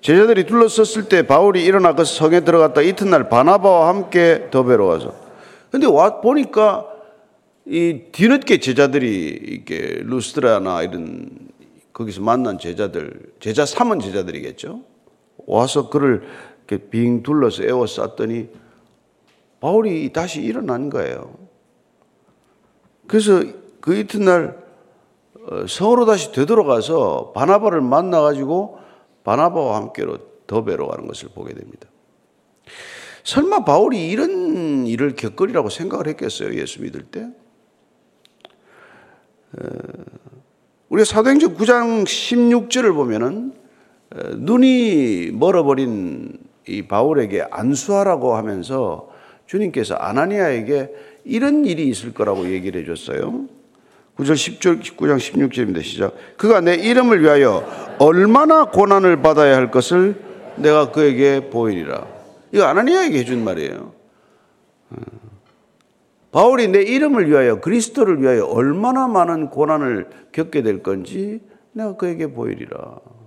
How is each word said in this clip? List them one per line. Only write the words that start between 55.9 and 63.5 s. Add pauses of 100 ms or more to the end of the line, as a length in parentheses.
"그가
내
이름을
위하여 (360)
얼마나
고난을
받아야
할
것을 (380)
내가
그에게
보이리라." (360)
이거
아나니아에게
해준
말이에요. (960)